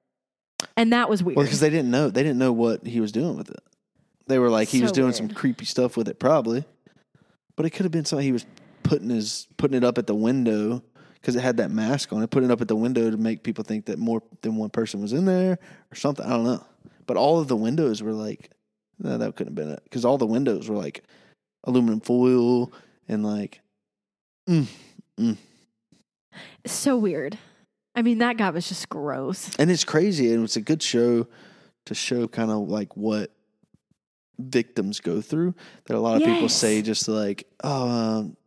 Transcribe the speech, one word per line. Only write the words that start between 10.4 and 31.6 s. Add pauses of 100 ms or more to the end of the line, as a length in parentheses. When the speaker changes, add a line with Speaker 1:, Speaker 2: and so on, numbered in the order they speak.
Speaker 2:
'cause
it
had
that
mask
on
it,
putting
it
up
at
the
window
to
make
people
think
that
more (180)
than
one
person
was
in
there (340)
or
something.
I
don't
know. (420)
But
all
of
the
windows
were
like, (500)
no,
that
couldn't
have
been
it
'cause
all
the
windows
were,
like, (600)
aluminum
foil (360)
and,
like, (880)
mm, (520)
mm. (1300)
Speaker 1:
So
weird. (560)
I
mean,
that
guy
was
just
gross.
Speaker 2:
And
it's
crazy,
and
it's
a
good
show (600)